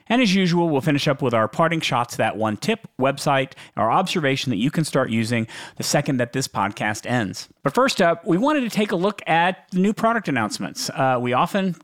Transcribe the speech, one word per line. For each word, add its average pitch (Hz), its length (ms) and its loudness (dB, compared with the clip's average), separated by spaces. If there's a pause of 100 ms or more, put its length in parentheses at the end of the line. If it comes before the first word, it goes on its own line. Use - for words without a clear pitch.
And 240 140 2
as 196 140 4
usual, 175 320 2
we'll 143 140 2
finish 143 260 0
up 139 140 0
with 123 120 0
our 110 140 4
parting 165 320 0
shots, 127 380 -2
that 113 180 0
one 107 220 -2
tip, - 280 -4 (140)
website, 139 540 0 (240)
our 110 120 0
observation 143 600 0
that 110 80 0
you 117 120 0
can 165 140 0
start 135 260 0
using 113 380 0 (300)
the - 60 -8
second 147 340 0
that 120 160 -2
this 131 160 -4
podcast 107 600 -4
ends. 110 380 -2 (160)
But - 100 -2
first - 280 2
up, 170 240 2
we 180 120 2
wanted 262 240 2
to 233 80 -2
take 208 220 -2
a 202 60 0
look 196 280 -2
at 170 460 0
the 180 80 0
new 202 140 4
product 226 340 0
announcements. 107 640 -2
Uh, 131 320 2
we 123 100 -2
often 175 520 0